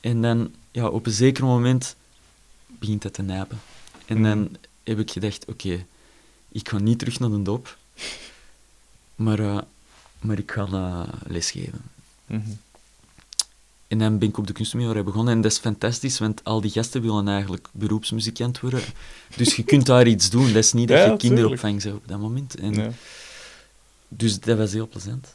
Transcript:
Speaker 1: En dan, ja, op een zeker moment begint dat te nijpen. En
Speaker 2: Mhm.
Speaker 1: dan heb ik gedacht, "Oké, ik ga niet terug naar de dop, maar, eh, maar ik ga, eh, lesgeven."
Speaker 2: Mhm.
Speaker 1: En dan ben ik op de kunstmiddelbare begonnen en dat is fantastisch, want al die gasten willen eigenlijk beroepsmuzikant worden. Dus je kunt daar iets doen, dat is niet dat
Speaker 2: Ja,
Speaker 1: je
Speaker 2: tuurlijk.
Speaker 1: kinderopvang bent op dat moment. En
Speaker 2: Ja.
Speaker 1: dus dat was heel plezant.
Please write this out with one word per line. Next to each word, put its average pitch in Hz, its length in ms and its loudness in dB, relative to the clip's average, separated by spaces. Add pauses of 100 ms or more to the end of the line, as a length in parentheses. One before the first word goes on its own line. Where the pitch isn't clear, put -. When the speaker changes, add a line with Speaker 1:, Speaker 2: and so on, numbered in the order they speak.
Speaker 1:
En 117 220 0
dan, 117 280 2 (200)
ja, 120 180 -2
op 113 180 -2
een 117 60 0
zeker 131 320 4
moment 123 520 2 (800)
begint 104 240 -2
dat 101 120 -8
te - 80 -8
nijpen. 95 380 -6 (460)
En 110 140 0
Speaker 2:
Mhm. 110 80 6
Speaker 1:
dan 107 280 0 (260)
heb 110 160 -4
ik 110 120 -2
gedacht, 101 380 -6
"Oké, 90 360 -6 (680)
ik - 160 -8
ga 104 100 -2
niet 113 200 2
terug 120 220 -6
naar 120 100 0
de 104 120 -2
dop, 107 340 -6 (1400)
maar, 110 240 0
eh, 104 200 -2 (640)
maar 107 180 -2
ik 104 120 -8
ga, 98 220 -4
eh, 90 300 -4 (300)
lesgeven." - 480 -6 (460)
Speaker 2:
Mhm. 110 140 -6 (1500)
Speaker 1:
En 110 100 -2
dan 110 200 2
ben 107 100 2
ik 104 100 -4
op 104 80 -2
de 98 60 -8
kunstmiddelbare 110 520 -2
begonnen 110 300 0
en 113 60 2
dat 107 120 2
is - 60 -2
fantastisch, 120 600 -4
want 110 260 -4
al 110 160 -2
die 104 100 -2
gasten 117 320 -4
willen 107 260 0
eigenlijk 98 440 -4
beroepsmuzikant 110 880 -4
worden. 127 200 -4 (560)
Dus 120 200 2
je 117 60 -4
kunt 135 240 6
daar 123 200 8
iets 101 240 4
doen, 123 160 4
dat 110 180 6
is - 80 4
niet 120 160 2
dat 135 80 8
Speaker 2:
Ja, 170 60 10
Speaker 1:
je 202 60 8
Speaker 2:
tuurlijk. 214 260 4
Speaker 1:
kinderopvang 110 480 2
bent 104 120 -6
op 104 140 -12
dat 101 100 -8
moment. 123 360 -6
En 104 200 -4
Speaker 2:
Ja. 107 160 0 (1160)
Speaker 1:
dus 110 320 -2
dat 113 180 2
was 107 140 0
heel 110 160 -4
plezant. 110 460 -12